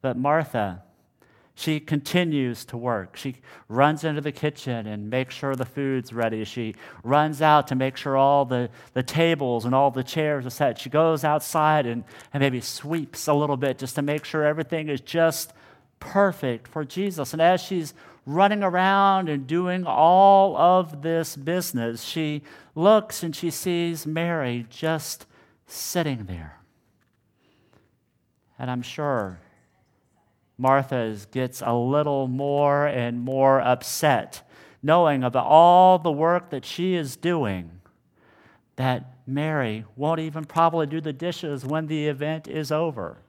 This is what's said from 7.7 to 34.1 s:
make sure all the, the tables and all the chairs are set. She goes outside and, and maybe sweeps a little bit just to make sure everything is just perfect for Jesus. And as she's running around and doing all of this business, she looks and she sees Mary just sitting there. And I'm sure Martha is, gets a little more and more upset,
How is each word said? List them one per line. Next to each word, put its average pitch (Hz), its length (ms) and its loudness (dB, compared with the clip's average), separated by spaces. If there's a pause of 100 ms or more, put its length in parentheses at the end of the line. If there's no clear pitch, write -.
make 131 200 -2
sure 135 200 -2
all 139 280 4
the, 123 240 -2 (240)
the 127 120 -2
tables 143 600 0
and 123 100 0
all 135 180 4
the 131 100 -6
chairs 151 420 -4
are 127 60 -8
set. 127 300 -2
She 127 100 -12
goes 160 320 2
outside 151 640 2
and, 117 160 -4 (320)
and 139 80 0
maybe 127 180 0
sweeps - 680 -8
a 151 40 4
little 147 240 2
bit 131 220 -2
just 131 160 -10
to 147 80 -4
make 147 240 -4
sure 156 180 -2
everything 156 440 -2
is 139 120 -4
just 165 540 0 (460)
perfect 160 680 -2
for 156 180 -8
Jesus. 175 480 -6
And 160 80 -6
as 175 220 4
she's 170 320 -6 (320)
running 202 360 2
around 190 680 2
and 139 180 -4
doing 180 400 -2
all 190 680 6
of 165 460 4
this 165 340 -2
business, 139 680 -4
she 151 400 -6 (320)
looks 208 480 2
and 165 120 -6
she 170 160 -6
sees 170 560 -4
Mary 156 640 -4
just - 560 -6 (420)
sitting 143 580 -4
there. 82 340 -12 (2000)
And 127 120 -6
I'm 123 120 -6
sure 120 580 -4 (1160)
Martha 131 380 2
is, 110 300 -6
gets 127 380 -6
a 117 100 0
little 135 540 0
more 143 580 0
and 120 340 -4
more 135 400 4
upset, 127 840 0 (360)